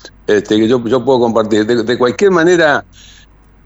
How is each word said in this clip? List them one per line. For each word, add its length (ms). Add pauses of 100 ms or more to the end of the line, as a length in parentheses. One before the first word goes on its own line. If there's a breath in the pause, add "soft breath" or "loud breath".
(280 loud breath)
este, 300
que 100
yo, 180
yo 200
puedo 140
compartir. 460
De, 180
de 140
cualquier 340
manera, 520 (840 loud breath)